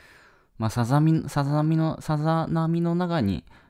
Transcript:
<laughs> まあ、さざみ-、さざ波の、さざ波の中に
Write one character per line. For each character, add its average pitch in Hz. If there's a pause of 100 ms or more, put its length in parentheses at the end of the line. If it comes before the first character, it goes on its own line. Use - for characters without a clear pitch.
<laughs> -
ま 110
あ、 -
さ 120
ざ 139
み-、 160
さ 143
ざ 139
波 151
の、 160
さ -
ざ 160
波 165
の 170
中 175
に 98 (260)